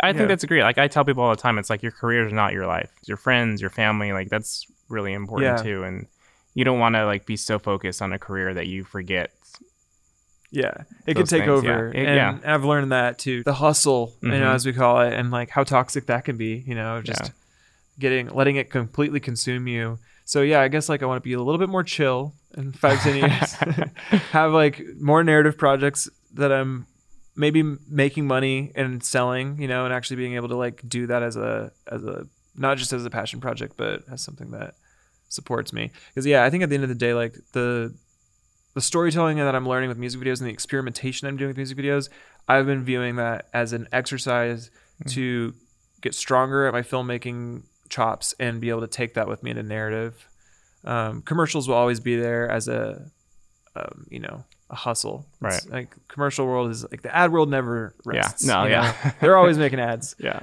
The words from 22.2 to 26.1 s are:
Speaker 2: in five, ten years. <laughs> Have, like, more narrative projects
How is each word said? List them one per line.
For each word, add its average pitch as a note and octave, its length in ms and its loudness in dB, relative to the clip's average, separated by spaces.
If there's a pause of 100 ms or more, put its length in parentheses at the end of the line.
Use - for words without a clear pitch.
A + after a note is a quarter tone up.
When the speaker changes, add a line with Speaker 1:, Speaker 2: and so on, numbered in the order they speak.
Speaker 2:
in C3+ 160 -8
five, C#3 280 4
ten C#3+ 160 2
years. C#3 380 2
<laughs> E3 800 0
Have, D#3 200 6
like, D#3 300 4 (180)
more D3 240 6
narrative D3+ 340 6
projects C#3 500 2 (260)